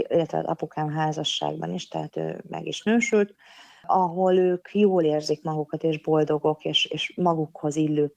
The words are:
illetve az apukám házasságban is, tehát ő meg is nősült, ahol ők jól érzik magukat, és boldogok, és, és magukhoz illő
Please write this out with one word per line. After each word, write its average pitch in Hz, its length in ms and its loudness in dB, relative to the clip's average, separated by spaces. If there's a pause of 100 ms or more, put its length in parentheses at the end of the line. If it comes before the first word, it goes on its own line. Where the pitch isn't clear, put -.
illetve 165 300 0
az - 60 -2
apukám 156 460 -4
házasságban 156 840 -4
is, - 140 -8
tehát 78 280 -8
ő 80 320 -6
meg 113 180 -10
is - 160 -8
nősült, 220 520 2 (480)
ahol 185 540 2
ők 180 360 2
jól 190 300 4
érzik 151 400 0
magukat, 156 400 -4
és 156 180 0
boldogok, 151 640 0
és, 160 200 0
és - 320 -6
magukhoz 160 600 0
illő 151 400 2